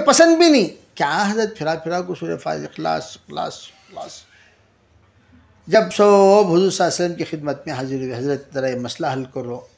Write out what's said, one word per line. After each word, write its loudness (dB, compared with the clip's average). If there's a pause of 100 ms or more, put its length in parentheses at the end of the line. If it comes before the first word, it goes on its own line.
पसंद 6
भी 6
नहीं। 4 (280)
क्या -2
हज़रत -2
फिरा -4
फिरा -6
को -10
सूरह -8
फातिहा, -8
इखलास, -8
इखलास, -12 (300)
इखलास। -18 (1400)
जब 4
सब 2 (440)
हुजूर 2
सल्लल्लाहु -8
अलैहि 0
वसल्लम -4
की -8
खिदमत -8
में -10
हाजिर -6
हुए, -6
"हज़रत -6
ज़रा -4
ये -4
मसला -6
हल -6 (100)
करो, -10 (200)